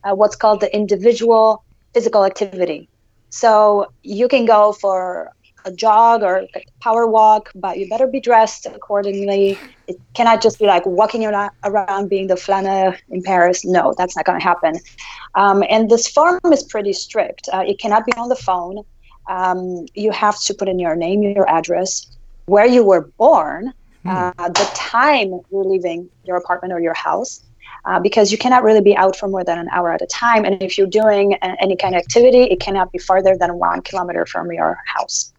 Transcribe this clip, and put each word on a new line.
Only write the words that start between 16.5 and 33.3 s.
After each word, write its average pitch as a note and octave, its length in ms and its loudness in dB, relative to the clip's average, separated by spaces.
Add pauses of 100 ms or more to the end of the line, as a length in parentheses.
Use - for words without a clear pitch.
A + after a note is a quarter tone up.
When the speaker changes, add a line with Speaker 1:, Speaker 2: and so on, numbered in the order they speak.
Speaker 1:
is C#4 100 0
pretty G3+ 300 -6
strict. - 580 -6
Uh, F#3 160 -4
it G3 100 -4
cannot G#3 280 0
be A#3 80 -2
on A#3+ 160 -6
the B3+ 80 -2
phone. F#3 460 -6 (440)
Um, F#3 580 -4 (100)
you G#3 160 -2
have G#3 320 -2
to G3+ 100 -6
put G3 160 -6
in F#3 100 -4
your E3+ 160 -2
name, F3+ 280 -2
your G3+ 260 0
address, E3+ 580 -2 (380)
where G#3 200 4
you B3 200 6
were F#3 160 4 (160)
born, G#3+ 560 2 (300)
Speaker 2:
Hmm. F3+ 80 -8
Speaker 1:
uh, F3+ 360 -4
the F#3+ 260 -2
time B3 540 0 (240)
you're G3 140 -2
leaving F3+ 440 -4 (140)
your F3+ 140 -6
apartment F3+ 340 -6
or E3+ 80 -6
your E3 140 -2
house, E3+ 480 -6 (420)
uh, F#3 160 -2
because G3+ 320 2
you G#3+ 60 -2
cannot B3 260 2
really A3 160 6
be G3+ 160 4
out F#3+ 220 2
for G3+ 100 -8
more F#3+ 160 -4
than E3+ 160 -4
an E3+ 140 -10
hour F3 180 -2
at E3 100 -4
a F3+ 40 -6
time. A3+ 400 0
And F#3+ 180 -2
if F#3 140 -6
you're G3 100 2
doing G3+ 540 2
a-, F#3 200 -6
any G3 140 0
kind F3+ 200 -4
of E3+ 40 2
activity, B3 440 6
it F#3+ 180 0
cannot G3 320 -4
be F#3 40 -8
farther F#3+ 400 2